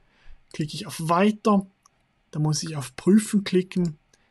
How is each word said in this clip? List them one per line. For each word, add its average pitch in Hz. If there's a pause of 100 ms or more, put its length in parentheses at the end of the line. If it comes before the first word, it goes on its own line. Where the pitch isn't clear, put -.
(540)
Klicke 151
ich 208
auf 147
Weiter. 196 (640)
Da 151
muss 151
ich 160
auf 139
Prüfen 208
klicken, 180 (340)